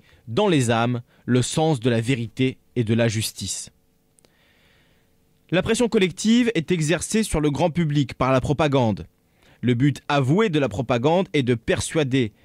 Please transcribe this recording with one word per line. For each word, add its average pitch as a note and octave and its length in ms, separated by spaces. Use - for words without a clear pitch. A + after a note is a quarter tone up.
dans E3+ 200
les C3+ 240
âmes A#2 300
le B2 180
sens D#3 360
de A#2+ 100
la B2 120
vérité B2 560
et A#2+ 80
de A2 120
la A#2 120
justice. - 640
La F3 100
pression A3+ 260
collective A3+ 680
est D#3+ 160
exercée E3+ 520
sur E3+ 160
le D3+ 120
grand D3 180
public D3 460
par C3 160
la C3 100
propagande. C3 640
Le B2 140
but C#3+ 320
avoué D3 420
de D3+ 100
la C3+ 80
propagande C3+ 640
est C#3+ 100
de A#2+ 120
persuader B2+ 800